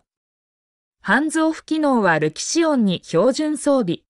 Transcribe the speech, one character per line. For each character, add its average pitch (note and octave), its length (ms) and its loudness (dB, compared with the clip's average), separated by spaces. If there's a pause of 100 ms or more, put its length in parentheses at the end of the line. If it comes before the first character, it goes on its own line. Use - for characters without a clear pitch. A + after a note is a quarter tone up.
(1040)
ハ A3 180 2
ン D#4 80 -2
ズ D#4+ 120 -2
オ D#4+ 100 2
フ - 140 -10
機 D#4 140 -4
能 C4 240 2
は E3 160 2
ル D3+ 120 -2
キ - 120 -10
シ E4 200 0
オ D#4 120 2
ン A3+ 100 2
に F3+ 180 0
標 F3 300 2
準 D4+ 240 -4
装 C#4 220 0
備。 E3+ 300 -4